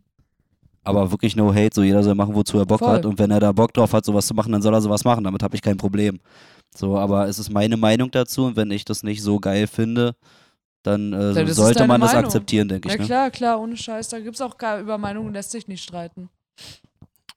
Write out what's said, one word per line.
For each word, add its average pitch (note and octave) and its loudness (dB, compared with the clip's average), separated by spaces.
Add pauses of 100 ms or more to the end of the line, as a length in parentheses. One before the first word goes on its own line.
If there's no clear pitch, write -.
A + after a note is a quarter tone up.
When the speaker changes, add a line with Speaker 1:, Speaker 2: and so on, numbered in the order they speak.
(840)
Speaker 1:
Aber G2 2
wirklich G#2+ -2
no G#2 4
hate, G#2+ 4
so G#2 4
jeder G2 4
soll G2+ 4
machen, G2+ -2
wozu G#2 0
er G2+ 4
Bock G#2 2
Speaker 2:
Voll. A#2+ 2
Speaker 1:
hat. E3+ -2
Und G#2 -4
wenn G#2 4
er G#2 4
da G#2 4
Bock A2 2
drauf A2+ 2
hat, G#2+ 2
sowas G2+ 0
zu - -4
machen, A2 -2
dann G#2 0
soll A2 4
er A2 4
sowas G#2 0
machen. A#2 2
Damit F#2+ -4
hab G2 -4
ich G#2+ -6
kein G2+ 0
Problem. G2+ -2 (560)
So, G2 -2
aber G2 0
es G2+ -6
ist G#2+ -10
meine G#2+ 0
Meinung A2+ 2
dazu B2+ 0
und B2 -2
wenn G#2+ -2
ich G2+ -6
das - -6
nicht G#2 -6
so G#2 2
geil G2 0
finde, A#2+ -2 (680)
dann, G#2 -2
äh, F#2 -4 (160)
Speaker 2:
Ja, - -
das - 0
ist - -2
Speaker 1:
sollte A2+ 4
Speaker 2:
deine B2+ 4
Speaker 1:
man A#2+ 4
das A2+ 4
Speaker 2:
Meinung. A#2 2
Speaker 1:
akzeptieren, G#2+ 0
denk F#2+ -6
ich, - -4
Speaker 2:
Na - -6
Speaker 1:
ne? G2+ -4
Speaker 2:
klar, C4 0
klar, A#3 -4
ohne A#3 -10
Scheiß. A3 -12
Da A#3 -10
gibt's A3 -12
auch B3+ -10
gar, G#3+ -6
über G#3+ -8
Meinungen G#3 -8
lässt G3 -12
sich A3+ -14
nicht F#3+ -14
streiten. F3 -16 (1080)